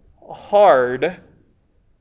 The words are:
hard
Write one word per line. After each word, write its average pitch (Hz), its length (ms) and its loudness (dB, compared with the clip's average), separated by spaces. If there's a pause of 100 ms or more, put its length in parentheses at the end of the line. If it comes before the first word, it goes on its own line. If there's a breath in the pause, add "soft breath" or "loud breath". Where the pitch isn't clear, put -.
(280)
hard 151 920 -2 (800)